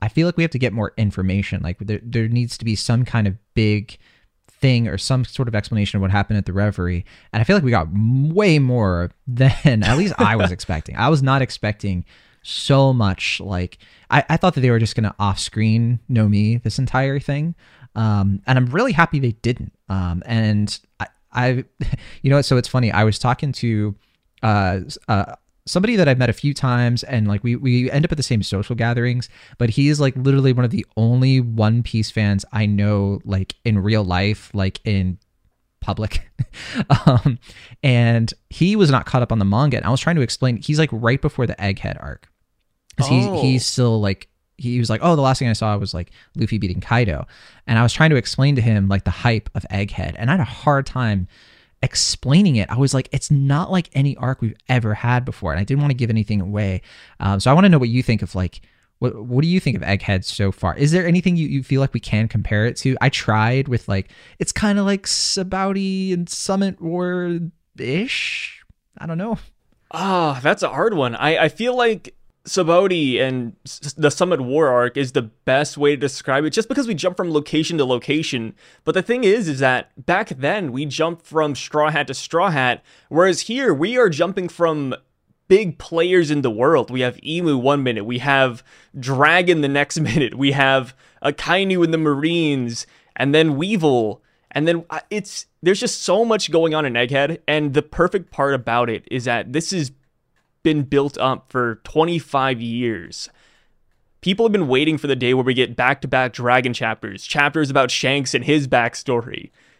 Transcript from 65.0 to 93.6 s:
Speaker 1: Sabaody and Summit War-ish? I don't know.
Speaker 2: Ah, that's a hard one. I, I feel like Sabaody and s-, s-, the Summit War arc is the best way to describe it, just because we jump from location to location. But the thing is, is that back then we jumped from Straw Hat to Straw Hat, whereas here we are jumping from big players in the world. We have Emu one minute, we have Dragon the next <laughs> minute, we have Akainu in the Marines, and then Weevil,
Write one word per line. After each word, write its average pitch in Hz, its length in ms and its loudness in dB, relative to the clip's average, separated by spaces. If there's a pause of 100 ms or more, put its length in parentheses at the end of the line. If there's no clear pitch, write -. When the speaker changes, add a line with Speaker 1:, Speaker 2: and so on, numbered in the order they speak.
Speaker 1:
Sabaody 190 1080 -2
and 175 160 -4
Summit 196 520 -4
War-ish? 175 1800 -6 (340)
I - 80 -14
don't 165 120 -6
know. 214 200 -6 (540)
Speaker 2:
Ah, 165 500 0
that's 175 220 0
a 139 60 0
hard 185 240 0
one. 123 220 0
I, 156 280 2
I 160 60 4
feel 247 260 -4
like 226 400 -2 (320)
Sabaody 170 720 2
and 127 360 -4 (100)
s-, - 180 -18
s-, 143 100 -10
the 147 180 2
Summit 180 300 0
War 139 260 0
arc 123 300 0
is 131 140 -4
the 131 120 0
best 135 540 -2
way 143 140 2
to 147 60 0
describe 139 480 -2
it, 147 60 -4
just 220 180 -2
because 269 180 -2
we 226 60 -2
jump 180 240 -4
from 180 140 -4
location 156 480 -2
to 135 60 2
location. 127 680 -4 (280)
But - 100 -2
the 185 80 0
thing 247 220 -2
is, 202 240 2
is 135 120 -4
that 127 460 -2
back 190 240 -2
then 147 420 -4
we 139 140 -6
jumped 160 400 -4
from 151 300 -2
Straw 151 360 0
Hat 147 160 -2
to 135 60 -8
Straw 175 380 -2
Hat, 127 320 0 (260)
whereas 175 320 2
here 240 320 0
we 190 240 -2
are 233 120 4
jumping 175 380 -2
from 151 480 -2 (520)
big 190 300 4
players 170 540 2
in 147 100 0
the 127 100 2
world. 127 380 2
We 127 120 -4
have 123 220 -4
Emu 160 340 -2
one 139 260 2
minute, 110 220 -2
we 120 140 -6
have 131 440 0 (360)
Dragon 151 600 2
the 139 60 0
next 143 320 -2
<laughs> - 0 -
minute, 135 360 0
we 139 180 0
have 135 420 2 (280)
Akainu 180 600 0
in 165 80 2
the 165 60 2
Marines, 147 880 -2 (300)
and 139 180 0
then 156 220 4
Weevil, 143 680 0 (300)